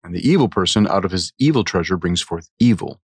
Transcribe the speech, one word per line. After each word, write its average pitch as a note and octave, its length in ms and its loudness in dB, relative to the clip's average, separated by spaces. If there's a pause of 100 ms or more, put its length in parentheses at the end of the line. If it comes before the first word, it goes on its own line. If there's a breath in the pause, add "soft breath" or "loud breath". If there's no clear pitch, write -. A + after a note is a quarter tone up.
and F2 100 -12
the F2 120 -4
evil D3 220 4
person G2+ 380 0
out G2 180 0
of F2+ 60 -2
his F#2 280 -6
evil C3+ 260 2
treasure F2+ 320 -2
brings F2 260 -2
forth - 260 -10 (120)
evil. F2 420 0 (120)